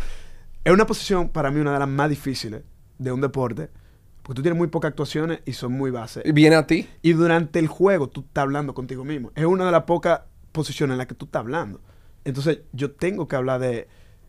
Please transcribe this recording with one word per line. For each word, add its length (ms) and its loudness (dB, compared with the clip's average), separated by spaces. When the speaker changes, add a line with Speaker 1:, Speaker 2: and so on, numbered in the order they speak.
Speaker 1:
Es 80 6
una 140 8
posición, 420 -2
para 240 -2
mí, 80 0
una 140 0
de 60 0
las 100 0
más 200 0
difíciles 520 -6
de 120 -4
un 80 -4
deporte. 500 -4
Porque 140 -10
tú 60 -6
tienes 140 0
muy 100 0
pocas 240 -2
actuaciones 540 -4
y 60 -8
son 220 -6
muy 180 -4
bases. 340 -10
Speaker 2:
Y 60 2
viene 240 8
a 100 4
ti. 220 0
Speaker 1:
Y 100 4
durante 480 4
el 80 2
juego, 400 2
tú 140 -12
estás 220 -4
hablando 300 -2
contigo 300 -10
mismo. 320 -8
Es 80 -2
una 220 2
de 80 2
las 100 4
pocas 380 2
posiciones 400 -2
en 60 -2
las 80 -6
que 60 -12
tú 120 -14
estás 160 -4
hablando. 400 -6
Entonces, 360 -2
yo 200 -6
tengo 360 -4
que 80 -6
hablar 240 -2
de 300 -4